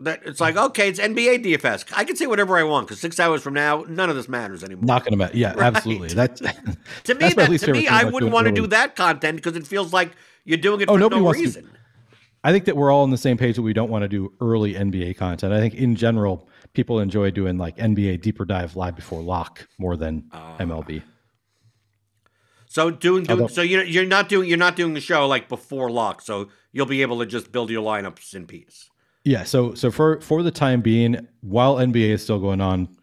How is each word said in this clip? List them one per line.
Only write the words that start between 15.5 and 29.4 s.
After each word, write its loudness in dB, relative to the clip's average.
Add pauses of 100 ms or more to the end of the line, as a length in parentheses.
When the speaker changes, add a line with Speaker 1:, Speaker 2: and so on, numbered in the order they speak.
Speaker 2:
I 2
think 0
in 0
general, 0 (240)
people -2
enjoy 0
doing, -2
like, -8
N 0
B 0
A -2
deeper -4
dive -4
live -6
before -12
lock -8 (100)
more -4
than -6
Speaker 1:
Ah. -18
Speaker 2:
M -6
L -8
B. -12 (1600)
Speaker 1:
So 0
doing, 0
doing 2
Speaker 2:
Although 2
Speaker 1:
so 0
you're, 2
you're 0
not 2
doing, 2
you're 2
not 4
doing 0
the -6
show, 2
like, 0
before -6
lock, -2
so -8 (240)
you'll -2
be -2
able 0
to -4
just -10
build -4
your -4
lineups -6
in -14
peace. -20 (360)
Speaker 2:
Yeah, 2